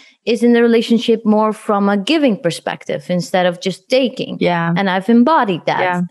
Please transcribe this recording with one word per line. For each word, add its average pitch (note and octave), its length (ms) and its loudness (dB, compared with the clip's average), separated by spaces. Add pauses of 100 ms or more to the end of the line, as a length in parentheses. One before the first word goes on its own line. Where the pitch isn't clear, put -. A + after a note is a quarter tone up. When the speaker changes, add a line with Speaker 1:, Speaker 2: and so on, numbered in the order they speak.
(240)
Speaker 1:
is G#3+ 200 0
in A#3+ 80 6
the A#3 100 4
relationship A#3 600 2
more G#3+ 280 2
from G3+ 360 -2
a G3+ 80 0
giving B3 440 0
perspective - 680 -6
instead F3+ 360 -2
of F3 140 -4
just - 280 -8
taking. B3+ 520 -2
Speaker 2:
Yeah. E3+ 360 0
Speaker 1:
And G3 120 -2
I've F#3 200 -2
embodied A#3+ 580 2
that, D3+ 140 -2
Speaker 2:
Yeah. F3+ 200 -2 (100)